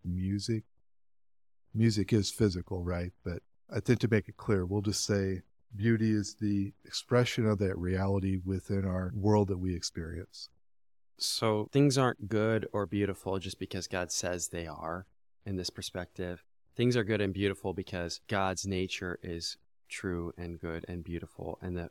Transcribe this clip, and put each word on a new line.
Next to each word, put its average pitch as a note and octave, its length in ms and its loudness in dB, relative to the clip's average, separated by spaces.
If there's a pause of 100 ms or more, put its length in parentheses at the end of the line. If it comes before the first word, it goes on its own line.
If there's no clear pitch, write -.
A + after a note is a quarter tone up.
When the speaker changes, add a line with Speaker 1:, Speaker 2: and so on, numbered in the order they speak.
Speaker 1:
music. G2 580 -2 (1120)
Music A2 400 4
is G#2 180 4
physical, F2+ 520 0
right? F2+ 280 -2 (120)
But F2 180 -4 (320)
I - 60 0
think A#2 200 4
to B2+ 100 2
make G#2+ 180 4
it - 100 -18
clear, F#2+ 280 2
we'll G2+ 160 0
just G2+ 240 -2
say F#2+ 360 0 (340)
beauty A2 360 4
is G#2 280 0
the G2+ 340 0 (120)
expression B2 600 0
of G#2+ 140 2
that F#2+ 180 0
reality F#2+ 680 0
within F#2+ 400 -2
our F#2 280 -2
world G#2 360 4
that F#2+ 100 0
we F#2 160 0
experience. E2+ 760 -8 (720)
Speaker 2:
So G#2+ 520 2
things C#3 260 6
aren't B2 320 0
good A2 440 2
or G2+ 120 0
beautiful F#2+ 540 -2
just F2+ 200 -8
because F#2+ 280 -6
God F2+ 240 -4
says F2+ 360 -2
they E2+ 200 -6
are D#2+ 380 -6 (400)
in G2+ 120 -4
this F2+ 120 -4
perspective. F2+ 760 -8 (320)
Things B2 200 2
are A#2 80 2
good G#2 180 0
and G2 120 2
beautiful G2 400 0
because F2 540 -6
God's F#2+ 380 0
nature F#2 580 -2
is E2+ 340 -6 (320)
true F2 480 -4
and E2+ 220 -8
good E2 280 -6
and F2 160 -8
beautiful E2+ 580 -8
and F2+ 140 -6
the E2+ 160 -6